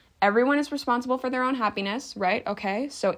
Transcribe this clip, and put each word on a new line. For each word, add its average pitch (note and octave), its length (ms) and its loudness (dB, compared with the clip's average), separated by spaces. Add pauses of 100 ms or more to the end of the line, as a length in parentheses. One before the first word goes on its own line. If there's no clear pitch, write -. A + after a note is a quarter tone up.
(220)
Everyone A#3+ 380 4
is D4 140 -2
responsible B3+ 440 0
for B3+ 120 -2
their B3+ 140 0
own C4 120 2
happiness, G#3 640 -4
right? G3 280 0
Okay, G#3 440 -2
so F#3+ 280 -2